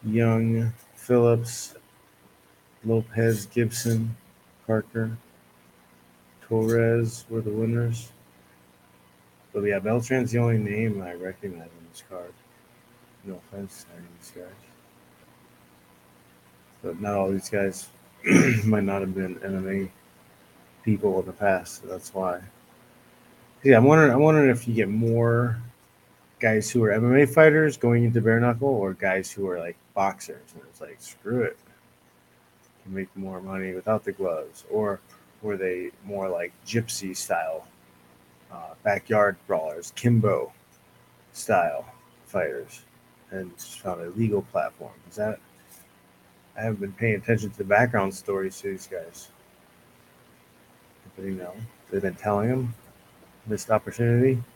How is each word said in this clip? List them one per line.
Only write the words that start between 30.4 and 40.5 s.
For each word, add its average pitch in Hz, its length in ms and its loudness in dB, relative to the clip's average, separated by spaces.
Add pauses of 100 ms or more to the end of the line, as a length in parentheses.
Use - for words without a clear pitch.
And 76 160 -20
it's - 140 -20
like, 73 160 -18
screw 117 460 -6
it. - 120 -6 (1300)
Can 95 100 -14
make 95 240 -10
more 95 240 -10
money 95 320 -8
without 107 320 -2
the 98 80 -6
gloves. 85 580 -6
Or 104 300 -2 (400)
were 104 160 -6
they 90 340 -4 (140)
more, 98 240 -6
like, 87 240 -6 (140)
gypsy 107 500 -6
style, 80 500 -4 (840)
uh, 82 300 -16
backyard 101 640 0
brawlers, 80 500 -4
Kimbo 107 560 2 (800)